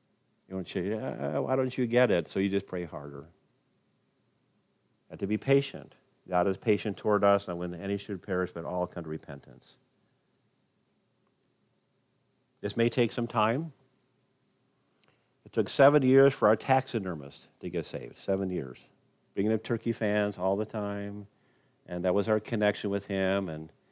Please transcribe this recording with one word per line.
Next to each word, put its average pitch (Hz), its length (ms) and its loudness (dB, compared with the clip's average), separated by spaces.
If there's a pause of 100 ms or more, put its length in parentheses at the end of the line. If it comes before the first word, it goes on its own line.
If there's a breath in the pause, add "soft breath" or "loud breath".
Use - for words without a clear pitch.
(480)
You 95 80 -8
don't 92 140 -6
say, 98 240 -2
"Uh, 135 480 -4
why 131 160 0
don't 131 200 -2
you 127 80 0
get 117 260 4
it?" 85 180 0
So 98 100 -4
you 98 80 2
just 98 180 -2
pray 90 200 -8
harder. 73 420 -12 (1800)
You - 40 -20
have 82 80 -12
to 101 80 -4
be 107 100 0
patient. 135 580 -2 (340)
God 90 180 2
is 95 80 0
patient 104 400 0
toward 104 300 2
us, 101 240 4
and 87 100 -6
when 87 160 -6
any 98 220 -4
should 98 240 -10
perish, 90 300 -2
but 82 120 -8
all 90 240 -2
come 85 160 -10
to 80 60 -10
repentance. 69 680 -12 (2750)
This 101 160 -6
may 120 100 4
take 120 240 2
some 120 160 -4
time. 120 460 0 (1700)
It - 60 -20
took 107 160 2
seven 143 360 6
years 135 300 8
for - 140 4
our - 80 6
taxidermist 95 920 -2 (100)
to 92 100 -8
get 82 160 -4
saved, 65 320 -10
seven 98 320 -2
years. 69 300 -6 (560)
Bringing 104 160 2
up 110 140 -2
turkey 117 260 -2
fans 104 460 -2
all 95 180 0
the 107 100 -2
time, 104 640 -8 (600)
and 87 180 -4
that 92 100 4
was 101 140 2
our 107 100 2
connection 104 500 0
with 101 160 -4
him, 95 440 -2
and 78 200 -10 (220)